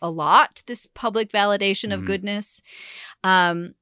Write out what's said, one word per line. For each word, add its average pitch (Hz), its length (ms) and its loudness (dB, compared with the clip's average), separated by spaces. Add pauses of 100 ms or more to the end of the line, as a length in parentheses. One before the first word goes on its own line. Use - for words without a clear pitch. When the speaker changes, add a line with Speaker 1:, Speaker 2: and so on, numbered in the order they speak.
Speaker 1:
a 170 80 -6
lot, 165 560 2
this - 220 -8
public 226 440 -4
validation 202 640 0
of 190 60 -6
Speaker 2:
Mm-hmm. 190 80 -8
Speaker 1:
goodness. 202 540 -6 (600)
Um, 175 580 2